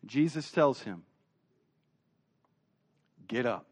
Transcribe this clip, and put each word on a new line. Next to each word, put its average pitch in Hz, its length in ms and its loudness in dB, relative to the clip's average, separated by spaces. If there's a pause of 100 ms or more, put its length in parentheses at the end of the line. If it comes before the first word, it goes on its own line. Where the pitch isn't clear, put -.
Jesus 147 460 0
tells 147 300 2
him, 87 220 -10 (2250)
"Get 120 180 -2
up 104 260 -2